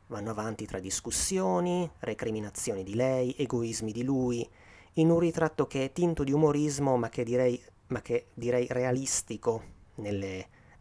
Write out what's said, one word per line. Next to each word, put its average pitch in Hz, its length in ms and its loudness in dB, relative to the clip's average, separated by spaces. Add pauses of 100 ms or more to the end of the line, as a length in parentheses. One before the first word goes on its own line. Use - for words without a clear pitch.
vanno 107 220 -8
avanti 107 360 -6
tra 95 140 -6
discussioni, 180 1200 -2
recriminazioni 104 840 -4
di 101 120 -8
lei, 127 420 0
egoismi 117 540 -2
di 120 140 -4
lui, 127 440 0 (440)
in 160 160 6
un 170 100 6
ritratto 160 480 2
che 135 160 -2
è 135 80 -4
tinto 170 320 2
di 135 80 0
umorismo 147 640 4
ma 117 140 0
che - 160 -2
direi, 123 360 2 (260)
ma 120 140 -4
che - 320 -2
direi 123 360 0
realistico 123 960 -2 (320)
nelle 98 520 -6 (340)